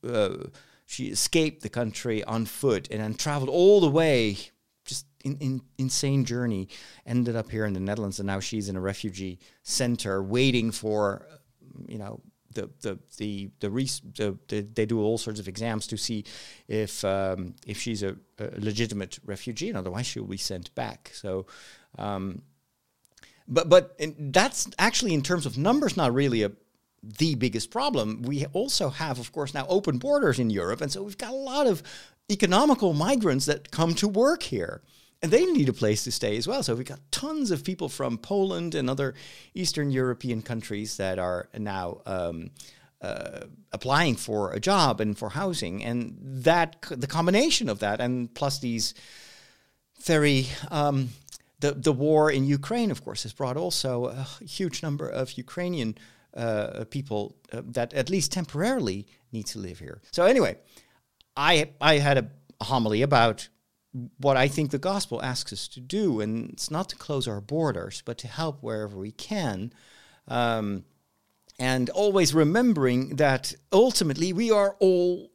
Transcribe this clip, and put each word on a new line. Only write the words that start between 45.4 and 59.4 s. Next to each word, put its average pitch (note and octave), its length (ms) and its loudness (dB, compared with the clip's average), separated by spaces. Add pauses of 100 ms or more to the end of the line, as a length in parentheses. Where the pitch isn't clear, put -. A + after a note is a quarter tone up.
And A#2+ 360 -4
that D#3+ 640 0
c-, D3 120 -10
the B2 100 -4
combination G3 600 2
of G#2 100 -2
that, G#2 220 0
and B2 340 -2
plus C#3 240 -2
these A#2 360 -4 (1120)
very, D3 440 4 (240)
um, C#3+ 380 0 (500)
the, C#3+ 100 2
the C#3+ 220 2
war D3+ 360 6
in C3+ 160 2
Ukraine, D3 460 0
of - 140 -6
course, - 180 -8
has A2 100 -10
brought C3 240 -4
also C3 500 -2
a C3 200 -6 (180)
huge F3 380 -6
number C#3+ 260 -4
of C3 240 -4
Ukrainian, E3 640 -4 (400)
uh, A2+ 540 -4
people, G#2+ 460 -4 (160)
uh, A#2 140 -10
that A#2+ 280 -4
at C#3 160 -2
least F3+ 220 0
temporarily D#3+ 760 -2 (240)
need A2 160 -6